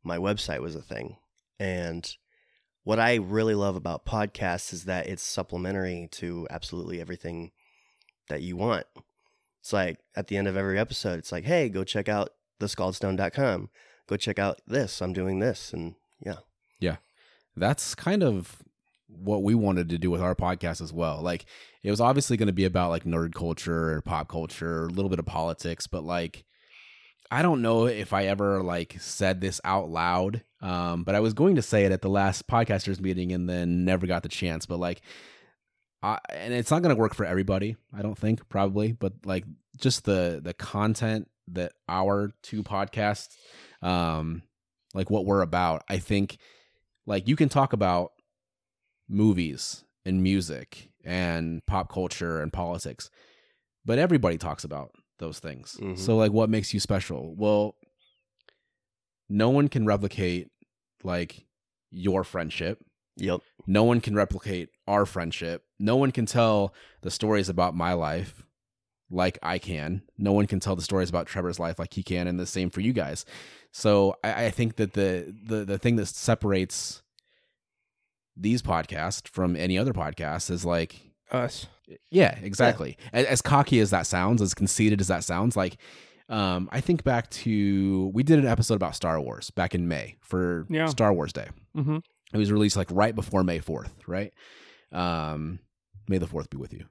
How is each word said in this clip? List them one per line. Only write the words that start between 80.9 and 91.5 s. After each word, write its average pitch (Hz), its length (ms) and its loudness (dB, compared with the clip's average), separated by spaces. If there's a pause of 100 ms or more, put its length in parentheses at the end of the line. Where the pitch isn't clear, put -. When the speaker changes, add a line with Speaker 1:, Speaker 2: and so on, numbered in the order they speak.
Speaker 3:
Us. 123 360 -4 (440)
Speaker 2:
Yeah, 170 300 6
exactly. 98 560 2 (160)
Speaker 1:
Yeah. 120 80 2
Speaker 2:
As, 135 60 4
as 120 160 2
cocky 139 380 6
as 101 100 4
that 90 160 2
sounds, 98 340 2
as 98 140 2
conceited 104 480 4
as 92 60 0
that 90 160 0
sounds, 98 320 0
like, 92 200 0 (540)
um, 95 420 0
I 123 80 -2
think 170 240 2
back 120 260 2
to, 98 840 2
we 117 80 2
did 151 160 8
an 135 80 6
episode 113 300 4
about 90 200 -2
Star 80 240 0
Wars 60 300 -8
back 87 240 -2
in 87 140 0
May 69 340 -6
for 87 480 -2
Speaker 4:
Yeah. 160 160 0
Speaker 2:
Star 117 260 4
Wars 80 220 0
Day. - 140 -10 (280)